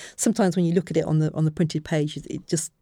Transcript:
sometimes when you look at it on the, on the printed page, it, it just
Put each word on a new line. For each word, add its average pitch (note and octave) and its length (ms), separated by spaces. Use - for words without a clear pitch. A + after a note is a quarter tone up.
sometimes G3 400
when F3+ 80
you E3+ 100
look F#3 160
at D#3+ 60
it D#3+ 80
on D#3 160
the, D#3 140
on D#3 100
the D#3 80
printed D#3 320
page, D3+ 320
it, - 100
it - 220
just - 340